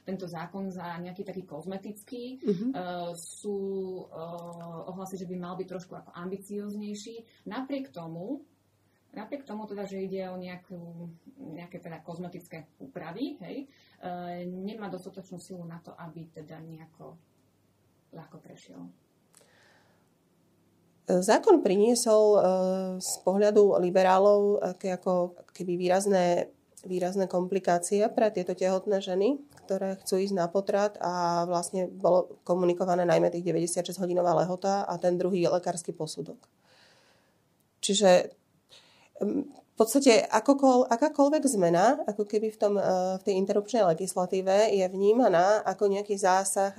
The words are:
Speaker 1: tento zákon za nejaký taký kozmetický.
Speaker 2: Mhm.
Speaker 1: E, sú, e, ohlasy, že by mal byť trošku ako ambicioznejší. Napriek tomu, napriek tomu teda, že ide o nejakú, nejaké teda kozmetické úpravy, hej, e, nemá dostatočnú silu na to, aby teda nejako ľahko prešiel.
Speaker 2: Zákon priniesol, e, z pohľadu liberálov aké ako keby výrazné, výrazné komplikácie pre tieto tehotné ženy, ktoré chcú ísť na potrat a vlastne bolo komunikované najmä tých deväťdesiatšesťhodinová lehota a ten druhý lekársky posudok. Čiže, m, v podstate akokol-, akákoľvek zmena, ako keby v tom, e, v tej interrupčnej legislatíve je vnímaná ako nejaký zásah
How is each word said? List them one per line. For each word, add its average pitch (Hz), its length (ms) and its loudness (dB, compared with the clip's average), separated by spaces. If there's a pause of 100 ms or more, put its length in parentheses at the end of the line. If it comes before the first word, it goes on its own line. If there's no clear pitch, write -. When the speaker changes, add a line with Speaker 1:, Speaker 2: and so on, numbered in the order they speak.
Speaker 1:
tento 185 240 -10
zákon 170 400 -10
za 175 320 -10
nejaký 180 240 -12
taký 185 240 -12
kozmetický. 214 960 -12
Speaker 2:
Mhm. 208 280 -4
Speaker 1:
E, 185 80 -8 (360)
sú, - 420 -10 (460)
e, - 160 -16 (720)
ohlasy, 185 240 -12
že 185 80 -14
by 180 160 -10
mal 175 160 -10
byť 185 120 -10
trošku 175 280 -14
ako - 160 -20
ambicioznejší. 208 1400 -12
Napriek 269 400 -8
tomu, 170 560 -12 (720)
napriek 269 320 -14
tomu 214 160 -10
teda, 202 240 -10
že 190 80 -12
ide 190 320 -6
o 185 80 -10
nejakú, 175 720 -14 (320)
nejaké 170 400 -16
teda 165 240 -16
kozmetické 170 720 -14
úpravy, 185 640 -12
hej, 202 240 -14
e, - 20 -18 (760)
nemá 190 480 -10
dostatočnú 180 480 -16
silu 180 240 -16
na 165 160 -16
to, - 160 -20
aby 165 400 -16
teda 156 240 -18
nejako 160 560 -20 (960)
ľahko 160 320 -20
prešiel. - 400 -20 (2250)
Speaker 2:
Zákon 247 560 4
priniesol, 214 600 4 (100)
e, 196 60 6 (580)
z - 140 -8 (100)
pohľadu 208 560 4
liberálov 190 800 4
aké 185 400 -4
ako 180 400 -2 (160)
keby 180 240 -4
výrazné, 180 720 2 (320)
výrazné 185 480 -2
komplikácie 185 800 0
pre 233 180 2
tieto 185 300 -2
tehotné 190 420 0
ženy, 196 380 0 (260)
ktoré 190 380 -4
chcú 185 180 -2
ísť 196 140 -2
na 175 160 0
potrat 202 480 0
a 175 480 0
vlastne 175 420 -2
bolo 180 540 2
komunikované 180 640 2
najmä 170 240 4
tých 175 160 -4
deväťdesiatšesťhodinová 175 880 0 (100)
lehota 196 380 -2
a 175 160 -6
ten 180 160 0
druhý 180 320 0
lekársky 175 480 -2
posudok. 160 480 -10 (1400)
Čiže, 196 560 4 (880)
m, - 240 -2
v - 320 -20
podstate 254 480 6
akokol-, 262 600 4
akákoľvek 285 580 2
zmena, 202 640 4
ako 208 180 -4
keby 220 240 -2
v 214 80 -12
tom, 202 220 2
e, - 20 0 (380)
v - 20 -14
tej 202 160 -2
interrupčnej 202 460 0 (100)
legislatíve 190 800 0
je 190 160 2
vnímaná 202 720 4
ako 208 240 0
nejaký 202 320 -2
zásah 196 600 2